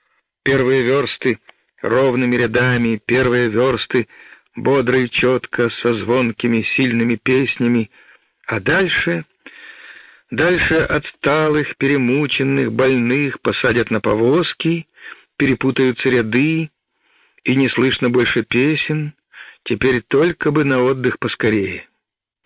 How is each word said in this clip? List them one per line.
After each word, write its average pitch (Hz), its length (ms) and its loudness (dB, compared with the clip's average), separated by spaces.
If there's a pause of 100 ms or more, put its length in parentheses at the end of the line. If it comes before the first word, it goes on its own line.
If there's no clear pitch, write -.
(420)
Первые 135 400 2
версты 123 560 -2 (420)
ровными 123 560 2
рядами, 120 680 0
первые 123 440 2
версты — 117 600 0 (480)
бодро 123 420 2
и 123 120 0
четко, 120 600 0
со 120 240 -2
звонкими, 117 680 0 (140)
сильными 117 400 0
песнями. 120 720 0 (560)
А 113 120 -6
дальше... 170 680 -2 (1040)
Дальше 165 440 0
отсталых, 151 1000 0
перемученных, 135 960 0
больных 131 680 0
посадят 117 500 0
на 110 100 -2
повозки, 147 880 0 (480)
перепутаются 131 720 0
ряды, 131 640 0 (720)
и 135 100 0
не 135 140 2
слышно 123 420 0
больше 120 320 2
песен, 147 680 -2 (500)
теперь 123 400 -2
только 156 480 0
бы 151 140 2
на 131 180 0
отдых 127 380 -2
поскорее. 107 680 -2 (580)